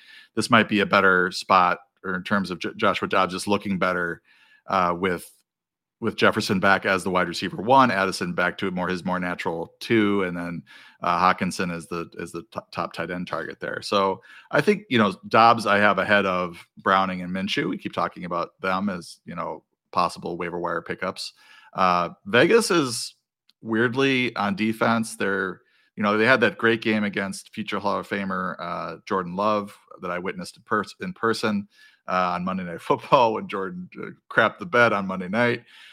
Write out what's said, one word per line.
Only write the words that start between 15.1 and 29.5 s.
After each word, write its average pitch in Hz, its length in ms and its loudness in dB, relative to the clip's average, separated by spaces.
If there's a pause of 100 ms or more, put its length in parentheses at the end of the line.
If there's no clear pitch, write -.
Dobbs 113 380 0
I 101 120 2
have 101 220 2
ahead 101 260 2
of 90 400 -4 (120)
Browning 95 440 0
and - 120 -8
Minshew. 104 360 -4
We - 80 -6
keep - 160 -10
talking 87 320 -4
about 85 360 -6
them 95 280 -2
as, 87 360 -10
you 87 100 -14
know, 82 280 -8 (280)
possible 85 460 -2
waiver 87 220 -6
wire 85 220 -4
pickups. - 520 -8 (420)
Uh, 90 340 2 (160)
Vegas 175 460 4
is 135 440 -2 (460)
weirdly 123 760 0
on 101 200 0
defense. 110 600 0
They're, 98 460 -2 (340)
you 104 80 -4
know, 104 140 4
they 110 80 4
had 127 160 6
that 110 160 2
great 113 240 2
game 110 220 0
against 98 500 -6
future 104 260 -6
Hall 98 200 -2
of 95 80 -10
Famer, 95 520 -4
uh, 85 380 -8 (100)
Jordan 90 280 -4
Love 101 420 -2 (240)